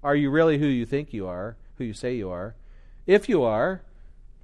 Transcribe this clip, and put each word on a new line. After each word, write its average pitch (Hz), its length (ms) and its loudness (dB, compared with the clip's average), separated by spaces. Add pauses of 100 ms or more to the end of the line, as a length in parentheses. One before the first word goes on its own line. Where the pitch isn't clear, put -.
Are 143 120 2
you 143 140 2
really 156 300 4
who 147 80 2
you 123 180 0
think 143 260 -4
you 101 160 -8
are, 92 300 -8 (220)
who 127 60 -6
you 110 80 -8
say 127 220 -6
you 98 140 -6
are? 92 260 -8 (520)
If 202 200 4
you 185 140 2
are, 123 400 0 (640)